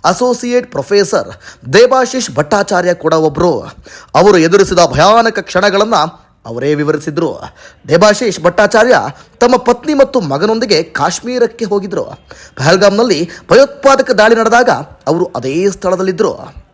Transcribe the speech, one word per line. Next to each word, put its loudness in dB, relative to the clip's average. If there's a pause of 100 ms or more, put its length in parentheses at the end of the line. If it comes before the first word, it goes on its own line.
ಅಸೋಸಿಯೇಟ್ -2
ಪ್ರೊಫೆಸರ್ -2 (440)
ದೇಬಾಶಿಶ್ 2
ಭಟ್ಟಾಚಾರ್ಯ -2
ಕೂಡ -2
ಒಬ್ರು. 0 (540)
ಅವರು 6
ಎದುರಿಸಿದ 2 (140)
ಭಯಾನಕ 2
ಕ್ಷಣಗಳನ್ನ -2 (520)
ಅವರೇ -4
ವಿವರಿಸಿದ್ರು. -4 (480)
ದೇಬಾಶಿಶ್ 2
ಭಟ್ಟಾಚಾರ್ಯ 2 (400)
ತಮ್ಮ 2
ಪತ್ನಿ -2
ಮತ್ತು 2
ಮಗನೊಂದಿಗೆ -2
ಕಾಶ್ಮೀರಕ್ಕೆ -4
ಹೋಗಿದ್ರು. -6 (520)
ಪಹಲ್ಗಾಮ್ನಲ್ಲಿ 2 (200)
ಭಯೋತ್ಪಾದಕ 2
ದಾಳಿ 4
ನಡೆದಾಗ 2 (360)
ಅವರು -2
ಅದೇ -2
ಸ್ಥಳದಲ್ಲಿದ್ರು. -4 (140)